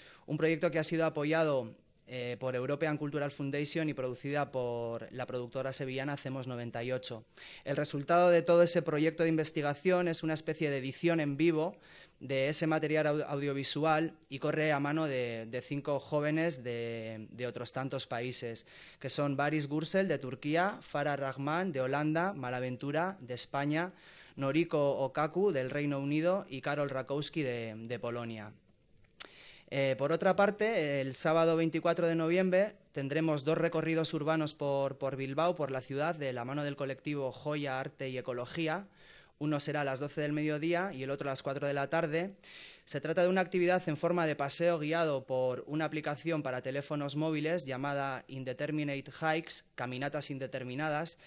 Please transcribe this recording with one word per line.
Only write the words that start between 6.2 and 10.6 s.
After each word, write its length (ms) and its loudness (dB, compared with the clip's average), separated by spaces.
noventa 360 -4
y 80 -2
ocho. 340 -4
El 100 -2
resultado 540 4
de 140 8
todo 180 8
ese 220 6
proyecto 400 2
de 60 4
investigación 800 2
es 140 0
una 140 0
especie 340 -2